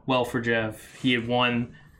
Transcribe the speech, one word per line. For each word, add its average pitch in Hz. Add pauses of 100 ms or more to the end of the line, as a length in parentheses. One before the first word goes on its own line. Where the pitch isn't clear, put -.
well 127
for 123
Jeff. 113
He 131
had 117
won, 120 (260)